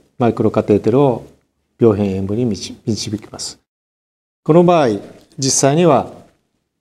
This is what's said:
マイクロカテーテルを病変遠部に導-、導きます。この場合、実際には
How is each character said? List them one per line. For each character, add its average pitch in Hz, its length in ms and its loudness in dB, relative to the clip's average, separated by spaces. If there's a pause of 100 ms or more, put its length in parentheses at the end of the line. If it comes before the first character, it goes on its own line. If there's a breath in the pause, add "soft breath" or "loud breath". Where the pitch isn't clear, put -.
(200)
マ 120 80 0
イ 107 80 0
ク 117 80 -2
ロ 104 80 0
カ 107 120 0
テ 107 120 2
ー 98 60 2
テ 110 100 0
ル 127 80 2
を 131 260 0 (540)
病 110 180 4
変 98 180 -2
遠 95 120 -6
部 104 80 -6
に 123 100 -2
導-、 - 400 -8
導 104 320 -6
き - 140 -18
ま 98 80 -18
す。 - 200 -16 (840)
こ 151 100 0
の 175 100 6
場 175 200 2
合、 107 160 0 (400)
実 131 220 -2
際 139 140 2
に 175 120 2
は 117 240 2 (680)